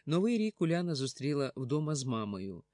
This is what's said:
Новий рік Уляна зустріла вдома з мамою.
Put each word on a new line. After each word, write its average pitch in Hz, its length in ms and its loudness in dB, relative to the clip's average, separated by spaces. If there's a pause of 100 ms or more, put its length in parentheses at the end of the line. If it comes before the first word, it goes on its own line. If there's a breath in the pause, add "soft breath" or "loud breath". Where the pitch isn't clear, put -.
Новий 196 320 4
рік 214 220 0
Уляна 170 340 2
зустріла 135 600 -2
вдома 151 380 0
з 135 100 -2
мамою. 101 680 -4